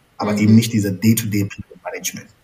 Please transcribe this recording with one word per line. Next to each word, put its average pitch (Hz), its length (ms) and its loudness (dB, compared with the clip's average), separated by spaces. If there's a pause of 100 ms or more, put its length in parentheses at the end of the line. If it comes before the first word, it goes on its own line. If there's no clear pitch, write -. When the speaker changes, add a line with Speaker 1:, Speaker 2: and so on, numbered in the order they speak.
(160)
Speaker 1:
aber 101 160 -4
Speaker 2:
Mhm. 104 60 -2
Speaker 1:
eben 107 160 6
nicht 113 180 4
diese 101 200 -2
Day-to-Day-People-Management. 104 1400 -4 (160)